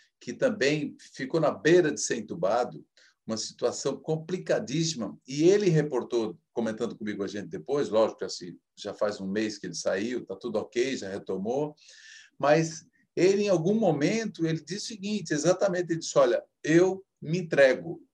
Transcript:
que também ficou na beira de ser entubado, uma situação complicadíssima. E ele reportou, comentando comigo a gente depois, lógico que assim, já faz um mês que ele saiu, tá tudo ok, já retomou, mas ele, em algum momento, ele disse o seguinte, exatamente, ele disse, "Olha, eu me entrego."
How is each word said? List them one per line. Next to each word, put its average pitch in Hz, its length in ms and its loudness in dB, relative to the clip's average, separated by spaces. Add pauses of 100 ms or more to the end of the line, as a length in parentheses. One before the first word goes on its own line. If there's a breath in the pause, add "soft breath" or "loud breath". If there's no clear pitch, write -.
(180 soft breath)
que 120 140 -12
também 131 640 0 (180)
ficou 139 240 -4
na 151 120 2
beira 156 420 4
de - 80 -6
ser - 160 -4
entubado, 98 680 -2 (440 soft breath)
uma 110 100 -4
situação 123 640 -4
complicadíssima. 156 1160 -2 (140)
E 147 140 -2
ele 196 260 6
reportou, 127 720 0 (160)
comentando 113 420 -4
comigo 104 260 -6
a 98 40 -4
gente 95 220 -8
depois, 95 420 -4
lógico 107 300 2
que 101 40 -6
assim, 90 320 -10 (180)
já 101 200 -10
faz 104 260 -2
um 95 80 -8
mês 104 300 -2
que - 80 -12
ele 82 80 -10
saiu, 104 500 -4
tá 95 100 -10
tudo 107 240 -6
ok, 123 380 -2
já 98 140 -8
retomou, 107 640 -4 (640 loud breath)
mas 160 480 2 (280)
ele, 196 280 4
em 208 80 0
algum 175 240 2
momento, 190 720 0
ele 160 180 0
disse 202 220 -10
o 226 100 -12
seguinte, 190 380 -4
exatamente, 175 580 0
ele 160 60 -4
disse, - 200 -2
"Olha, 120 240 4 (220)
eu 180 400 4 (160)
me 156 180 -2
entrego." 147 640 2 (140)